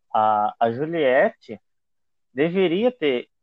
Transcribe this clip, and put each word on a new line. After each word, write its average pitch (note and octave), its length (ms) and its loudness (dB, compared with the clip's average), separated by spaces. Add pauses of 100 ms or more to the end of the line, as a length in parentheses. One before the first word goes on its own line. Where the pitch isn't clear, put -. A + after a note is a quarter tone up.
(140)
a, G#2+ 460 2
a A#2 120 2
Juliette D3+ 880 -2 (760)
deveria F3+ 580 0
ter C3+ 380 -4 (120)